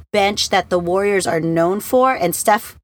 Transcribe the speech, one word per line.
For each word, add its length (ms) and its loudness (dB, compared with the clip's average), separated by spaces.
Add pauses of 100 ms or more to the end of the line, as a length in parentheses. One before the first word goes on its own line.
(140)
bench, 380 0
that 180 0
the 100 0
Warriors 480 0
are 140 0
known 400 0
for. 340 2
And 220 -2
Steph 480 0